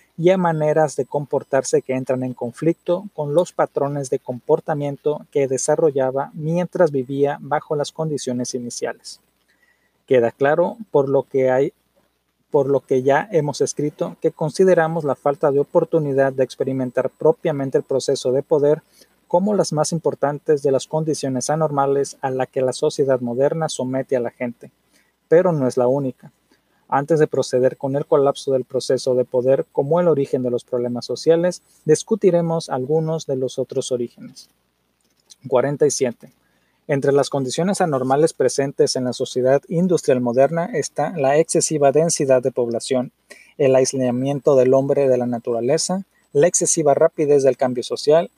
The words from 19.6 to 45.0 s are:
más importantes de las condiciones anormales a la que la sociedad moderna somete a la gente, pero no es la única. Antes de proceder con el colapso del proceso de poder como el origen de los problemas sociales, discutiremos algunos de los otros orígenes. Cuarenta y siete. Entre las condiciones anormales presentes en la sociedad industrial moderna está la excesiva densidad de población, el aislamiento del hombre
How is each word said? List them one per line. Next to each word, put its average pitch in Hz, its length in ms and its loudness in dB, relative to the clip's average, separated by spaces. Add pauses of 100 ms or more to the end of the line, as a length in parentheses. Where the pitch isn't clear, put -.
más 151 220 -2
importantes 147 680 -2
de 143 100 2
las 131 140 0
condiciones 147 640 -4
anormales 139 720 0
a 135 100 -4
la 131 180 -4
que 135 140 -6
la 127 120 0
sociedad 135 480 0
moderna 143 480 -2
somete 131 480 -4
a - 20 -4
la 117 120 -6
gente, 123 380 -10 (600)
pero 175 240 4
no 139 120 0
es 123 120 -2
la 123 100 2
única. 135 460 -4 (560)
Antes 143 300 0
de 151 80 4
proceder 131 500 0
con 139 180 -4
el 147 100 -4
colapso 143 460 0
del 131 140 0
proceso 127 500 -2
de 123 80 2
poder 131 480 0
como 147 300 0
el 175 80 2
origen 139 340 0
de 123 80 -2
los 120 140 -4
problemas 123 400 -4
sociales, 170 560 0 (240)
discutiremos 170 840 0
algunos 156 580 -2
de 139 100 -2
los 131 220 -6
otros 131 340 -4
orígenes. - 560 -8 (1000)
Cuarenta 143 400 2
y 131 40 0
siete. - 420 -6 (540)
Entre 139 260 0
las 139 160 2
condiciones 147 500 -2
anormales 143 540 2
presentes 139 640 0
en 127 80 -4
la 123 80 -4
sociedad 131 560 0
industrial 165 500 2
moderna 135 540 2
está 151 420 -4
la 139 220 2
excesiva 147 560 2
densidad 147 480 2
de 127 100 -2
población, 123 600 -2 (440)
el 131 180 4
aislamiento 131 800 0
del 127 160 6
hombre 139 340 2